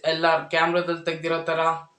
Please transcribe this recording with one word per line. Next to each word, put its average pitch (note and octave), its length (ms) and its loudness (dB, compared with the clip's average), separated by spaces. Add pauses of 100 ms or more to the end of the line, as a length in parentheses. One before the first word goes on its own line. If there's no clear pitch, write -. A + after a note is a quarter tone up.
(120)
ಎಲ್ E3 180 0
ಆರ್ D#3 240 0
ಕ್ಯಾಮ್ರಾದಲ್ಲಿ E3+ 560 0
ತೆಗ್ದಿರೋ E3 300 -4 (100)
ಥರ D#3+ 100 0 (380)